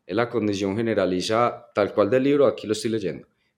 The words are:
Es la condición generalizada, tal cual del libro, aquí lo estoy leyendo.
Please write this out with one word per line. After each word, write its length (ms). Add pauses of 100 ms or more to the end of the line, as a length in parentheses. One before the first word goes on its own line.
Es 120
la 120
condición 480
generalizada, 1000
tal 200
cual 160
del 140
libro, 220
aquí 200
lo 60
estoy 180
leyendo. 380 (300)